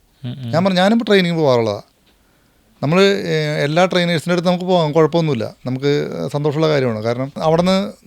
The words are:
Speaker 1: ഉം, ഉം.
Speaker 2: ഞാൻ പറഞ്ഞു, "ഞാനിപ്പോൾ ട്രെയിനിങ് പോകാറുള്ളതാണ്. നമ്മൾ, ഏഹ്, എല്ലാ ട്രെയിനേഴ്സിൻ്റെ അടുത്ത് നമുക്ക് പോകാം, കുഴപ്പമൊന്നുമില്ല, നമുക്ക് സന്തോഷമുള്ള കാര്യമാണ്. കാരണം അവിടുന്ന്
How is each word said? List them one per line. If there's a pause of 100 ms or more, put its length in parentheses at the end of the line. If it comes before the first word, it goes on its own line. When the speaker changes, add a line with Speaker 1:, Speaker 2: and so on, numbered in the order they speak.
(240)
Speaker 1:
ഉം,
ഉം.
Speaker 2:
ഞാൻ
പറഞ്ഞു,
"ഞാനിപ്പോൾ
ട്രെയിനിങ്
പോകാറുള്ളതാണ്. (960)
നമ്മൾ, (240)
ഏഹ്,
എല്ലാ
ട്രെയിനേഴ്സിൻ്റെ
അടുത്ത്
നമുക്ക്
പോകാം,
കുഴപ്പമൊന്നുമില്ല, (100)
നമുക്ക് (400)
സന്തോഷമുള്ള
കാര്യമാണ്.
കാരണം
അവിടുന്ന് (160)